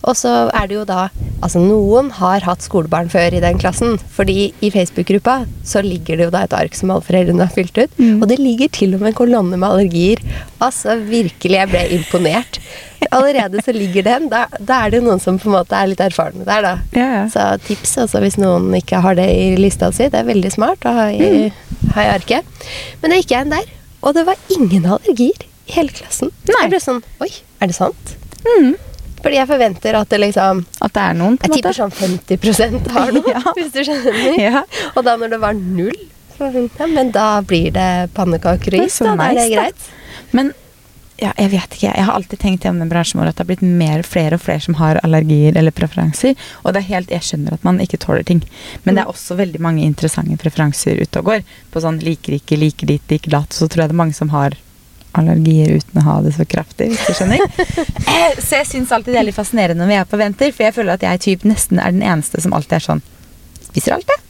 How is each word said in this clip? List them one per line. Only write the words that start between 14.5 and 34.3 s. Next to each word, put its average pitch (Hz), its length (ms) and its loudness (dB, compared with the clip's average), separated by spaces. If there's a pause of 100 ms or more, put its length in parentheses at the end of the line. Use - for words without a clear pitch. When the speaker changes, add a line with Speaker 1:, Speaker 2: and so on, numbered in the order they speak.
Speaker 1:
da 240 240 0
er 208 60 0
det 233 100 2
jo 240 80 0
noen 190 140 2
som 185 160 0
på 202 100 -4
en 202 80 4
måte 180 160 0
er 196 160 0
litt 190 160 0
erfarne 175 400 -2
der 208 160 0
da. 185 140 0 (180)
Speaker 2:
Ja, 247 220 2
ja. 202 180 0
Speaker 1:
Så 196 320 0
tips, - 320 -6
altså 233 240 0
hvis 196 160 0
noen 185 400 2
ikke 185 240 0
har 190 140 4
det 185 160 2
i 185 260 2
lista 190 340 2
si, 233 200 0
det 233 100 0
er 233 80 -2
veldig 190 240 0
smart 262 320 0
å 240 80 0
ha 226 160 2
i, 214 400 2
Speaker 2:
Mm. - 460 -4
Speaker 1:
ha 208 80 0
i 208 160 2
arket. 247 260 -2 (560)
Men 320 100 0
da 359 60 4
gikk - 140 0
jeg 247 160 2
inn 302 100 -2
der, 415 80 -4 (380)
og 285 100 2
det 330 140 2
var 381 100 0 (140)
ingen 196 340 2
allergier 240 560 0 (260)
i - 60 -16
hele 320 160 0
klassen. - 400 -8 (180)
Speaker 2:
Nei. 427 220 4
Speaker 1:
Jeg - 80 0
ble 339 40 2
sånn, 247 220 -4 (200)
«Oi, 381 80 -6 (320)
er 196 60 0
det 170 60 -4
sant?» - 420 -4 (280)
Speaker 2:
Mm. 359 300 6 (500)
Speaker 1:
Fordi 285 160 2
jeg 262 80 0
forventer 220 500 2
at 208 140 -2
det 208 80 2
liksom, 190 440 2 (160)
Speaker 2:
At 208 120 -2
det 202 100 0
er 175 120 0
noen, 190 240 2
på 294 100 0
en 311 40 2
Speaker 1:
jeg 269 100 2
tipper 359 100 0
Speaker 2:
måte. 269 80 -6
Speaker 1:
sånn 202 180 -2
femti 180 400 -2
prosent 226 540 0
har 240 200 0
noe, 311 200 2
Speaker 2:
<laughs> - 20 -2
Ja. 247 60 -2 (160)
Speaker 1:
hvis 320 160 -6
du 269 120 -4
skjønner. 254 540 0